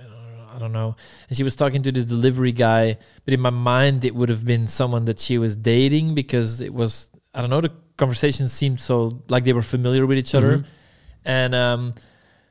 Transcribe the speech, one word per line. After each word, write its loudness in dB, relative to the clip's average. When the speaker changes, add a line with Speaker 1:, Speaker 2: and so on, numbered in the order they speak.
Speaker 1:
don't -20
know, -20
I -14
don't -8
know." -4
And -6
she 0
was -2
talking 0
to 0
this 0
delivery 2
guy, 2
but 0
in 2
my 2
mind, 2
it 0
would 0
have -2
been 0
someone -2
that -2
she -2
was -2
dating 2
because -2
it -10
was, -4
I -8
don't -2
know, 2
the -2
conversation 0
seemed -2
so, -2
like, 2
they 4
were 2
familiar 0
with 2
each -4
other. 4
Speaker 2:
Mm-hmm. -8
Speaker 1:
And, 0
um, 0